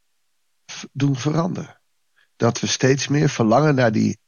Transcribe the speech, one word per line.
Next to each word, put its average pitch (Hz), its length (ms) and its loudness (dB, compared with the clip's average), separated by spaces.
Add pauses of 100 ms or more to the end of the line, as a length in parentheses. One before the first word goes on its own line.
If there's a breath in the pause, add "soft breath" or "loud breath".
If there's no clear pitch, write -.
(680)
v-, - 260 -16
doen 139 240 0
veranderen. 160 640 -4 (560)
Dat 117 240 0
we 104 60 -4
steeds 131 420 0
meer 147 200 2
verlangen 135 460 2
naar 123 180 2
die 107 360 -2